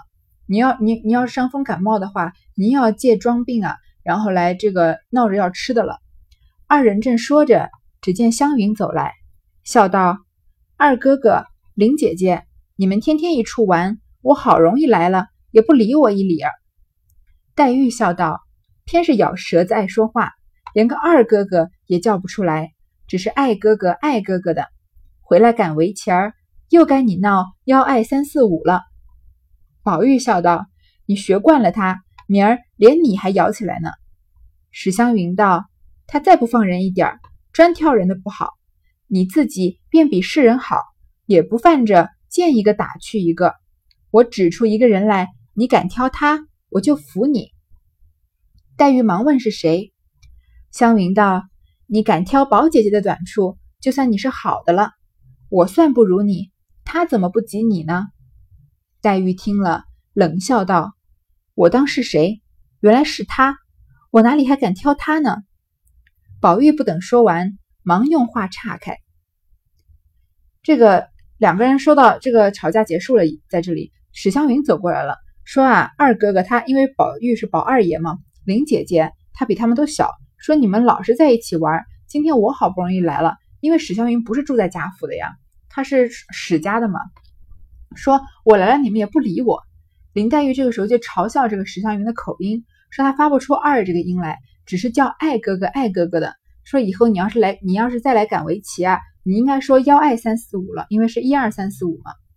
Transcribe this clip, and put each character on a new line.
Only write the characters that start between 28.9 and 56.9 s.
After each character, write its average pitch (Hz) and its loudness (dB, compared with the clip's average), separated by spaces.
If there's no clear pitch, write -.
宝 180 0
玉 262 4
笑 202 0
道 170 0
：“你 202 -2
学 196 0
惯 294 6
了 214 2
他， 185 -4
明 196 4
儿 240 2
连 285 6
你 208 2
还 190 -4
咬 190 2
起 220 -8
来 170 -6
呢。” 160 -8
史 - -4
湘 233 0
云 175 -2
道 190 0
：“他 294 -4
再 339 6
不 240 0
放 226 0
人 180 -2
一 190 -2
点 185 0
儿， - -10
专 339 4
挑 311 0
人 190 2
的 190 0
不 190 -14
好， - -10
你 185 0
自 277 0
己 185 -4
便 320 4
比 185 0
世 294 -2
人 240 4
好， - -6
也 180 4
不 208 -4
犯 302 4
着 185 4
见 339 2
一 208 2
个 208 2
打 - -6
去 - -8
一 170 -2
个。 175 0
我 226 4
指 202 0
出 233 -4
一 214 0
个 247 4
人 202 2
来， 190 0
你 226 -2
敢 185 0
挑 254 -4
他， 302 -2
我 196 -2
就 285 2
服 240 -4
你。” 277 -4
黛 285 4
玉 254 2
忙 208 0
问 277 2
是 226 -2
谁， 180 -2
湘 233 2
云 185 0
道 196 0
：“你 214 -2
敢 185 0
挑 269 0
宝 269 2
姐 262 2
姐 202 0
的 208 0
短 175 -4
处， 190 -4
就 262 -4
算 254 0
你 196 -2
是 226 -4
好 - -6
的 170 0
了。 202 0
我 185 2
算 311 2
不 233 6
如 190 0
你， 190 -4
他 339 -2